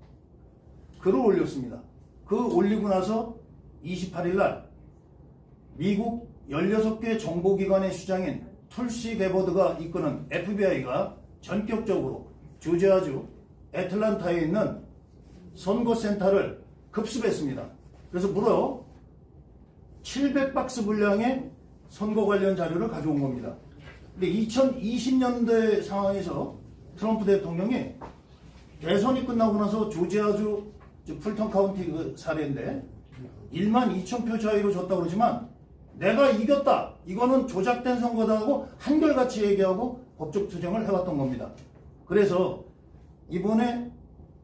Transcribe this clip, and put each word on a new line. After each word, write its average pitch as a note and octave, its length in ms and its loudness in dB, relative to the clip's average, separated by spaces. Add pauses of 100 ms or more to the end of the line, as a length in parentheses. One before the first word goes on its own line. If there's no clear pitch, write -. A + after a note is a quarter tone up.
(1000)
글을 G3+ 200 2
올렸습니다. D3+ 640 0 (440)
그 A3 280 0
올리고 G3+ 360 2
나서 G3+ 460 0 (460)
이십팔 F3 460 -6
일 F3+ 80 0
날 - 340 0 (1080)
미국 G#3 520 -2 (200)
열여섯 G#3+ 500 0
개 A3+ 180 -2
정보기관의 F#3+ 760 0
수장인 F#3 500 -4 (260)
툴시 A3+ 480 -6
게버드가 F#3 600 2
이끄는 D#3+ 500 -4
에프비아이가 F3 840 0 (240)
전격적으로 G3 880 -4 (320)
조지아주 F3 680 2 (480)
애틀란타에 F3+ 680 0
있는 F3 460 -2 (720)
선거센터를 G3+ 1040 0 (280)
급습했습니다. G3+ 800 -2 (400)
그래서 F3+ 200 0
무려 G#3 520 2 (1200)
칠백 C4+ 500 0
박스 B3 320 -2
분량의 G#3+ 640 2 (380)
선거 G#3 360 -2
관련 G3 300 2
자료를 E3+ 320 -2
가져온 D3 340 -2
겁니다. A#2+ 340 -4 (580)
근데 F#3 140 -2
이천이십 A#3+ 920 2
년대 A3+ 640 2
상황에서 F#3+ 760 -2 (380)
트럼프 G#3 300 0
대통령이 F#3+ 680 0 (840)
대선이 G3+ 460 2
끝나고 A3+ 340 2
나서 G#3 300 0
조지아주, G#3 760 0 (400)
저 D3+ 140 -10
풀턴 G#3 300 -4
카운티 F#3+ 360 2
그 D#3+ 300 -4
사례인데, C#3+ 640 -4 (720)
일만 G#3+ 460 2
이천 A3+ 260 -4
표 A3+ 140 -2
차이로 G#3 340 2
졌다고 F3+ 300 -2
그러지만 F3 480 0 (480)
"내가 A3+ 320 4
이겼다, A3+ 640 2 (120)
이거는 B3 420 2
조작된 A#3+ 520 0
선거다" A3 400 2
하고 B3+ 280 0 (100)
한결같이 B3+ 640 2
얘기하고 G3 580 2 (160)
법적 F3+ 300 -4
투쟁을 F3+ 400 -4
해왔던 F3+ 300 0
겁니다. B2+ 340 -4 (540)
그래서 F#3 580 2 (640)
이번에 A3+ 640 0 (520)